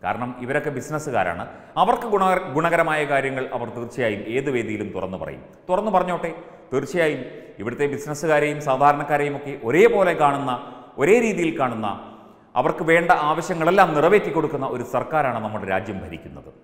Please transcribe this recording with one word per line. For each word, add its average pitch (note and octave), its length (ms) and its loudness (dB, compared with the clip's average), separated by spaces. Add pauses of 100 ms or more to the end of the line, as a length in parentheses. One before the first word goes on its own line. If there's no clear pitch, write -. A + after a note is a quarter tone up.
കാരണം A2 260 -4 (140)
ഇവരൊക്കെ C#3+ 320 -2
ബിസിനസ്സുകാരാണ്, A2 680 -4 (380)
അവർക്ക് A#3 300 0
ഗുണ-, F#3 320 2 (120)
ഗുണകരമായ D#3+ 440 2 (120)
കാര്യങ്ങൾ C3 340 0 (100)
അവർ A#2 200 -4
തീർച്ചയായും A2+ 460 -4 (120)
ഏത് C#3 220 0
വേദിയിലും G#2 400 -4
തുറന്നു F#2 260 -6
പറയും. C#2+ 200 -12 (280)
തുറന്നു G#3 260 0
പറഞ്ഞോട്ടെ, F3 340 0 (420)
തീർച്ചയായും D3+ 520 0 (380)
ഇവിടുത്തെ A#2+ 320 -2
ബിസിനസ്സുകാരെയും D3 760 -2
സാധാരണക്കാരെയും C#3+ 720 2
ഒക്കെ C#3 140 -10 (160)
ഒരേപോലെ F#3+ 520 6
കാണുന്ന, C#3 300 2 (500)
ഒരേ F3+ 140 8 (100)
രീതിയിൽ E3+ 260 0 (100)
കാണുന്ന, A2+ 260 -2 (720)
അവർക്ക് D#3 300 0
വേണ്ട E3+ 200 4 (200)
ആവശ്യങ്ങളെല്ലാം E3+ 680 4
നിറവേറ്റി F3+ 400 4
കൊടുക്കുന്ന C#3+ 380 -2
ഒരു A#2+ 180 -4
സർക്കാരാണ് B2+ 520 -2
നമ്മുടെ G#2 280 -6
രാജ്യം F#2+ 320 -4
ഭരിക്കുന്നത്. D#2+ 440 -14 (160)